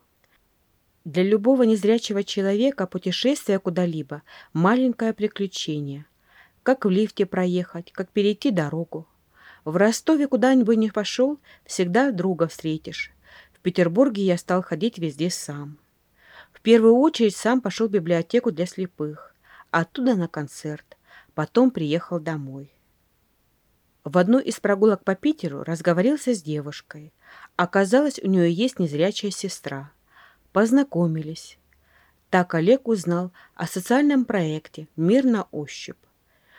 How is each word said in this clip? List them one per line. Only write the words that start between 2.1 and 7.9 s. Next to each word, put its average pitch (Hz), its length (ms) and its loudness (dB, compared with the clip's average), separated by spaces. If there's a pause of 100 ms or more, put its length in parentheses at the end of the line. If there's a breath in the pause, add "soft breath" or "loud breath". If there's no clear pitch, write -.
человека 202 640 0
путешествие 196 720 -2
куда-либо — 160 600 -4 (320 loud breath)
маленькое 226 580 2
приключение. 151 920 -6 (580 soft breath)
Как 262 220 0
в 202 40 2
лифте 202 360 0
проехать, 180 640 -4